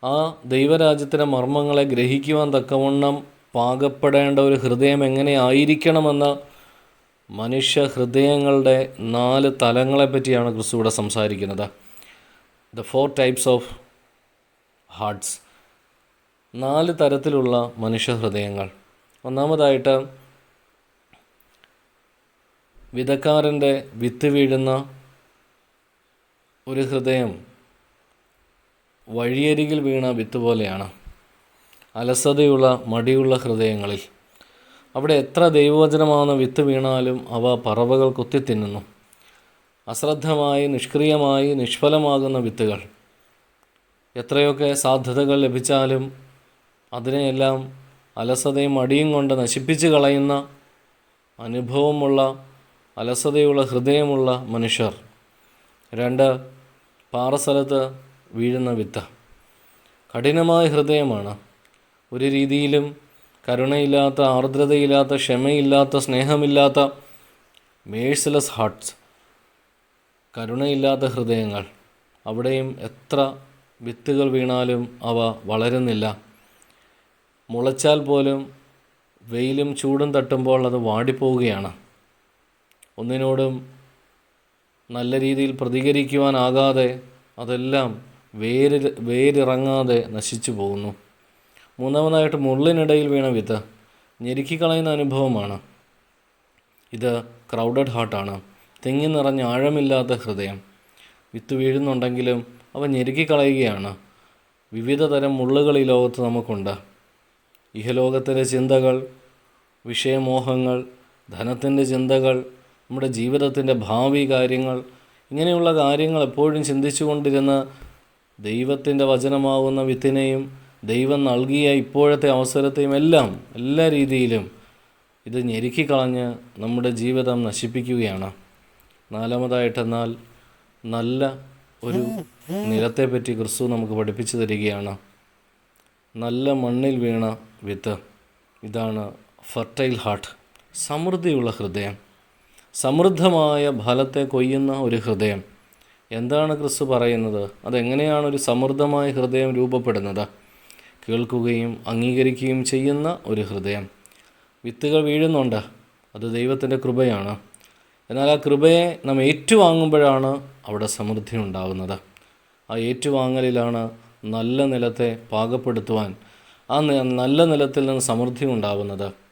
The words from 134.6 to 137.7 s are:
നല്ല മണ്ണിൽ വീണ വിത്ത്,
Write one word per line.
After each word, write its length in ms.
നല്ല 380
മണ്ണിൽ 460
വീണ 260
വിത്ത്, 340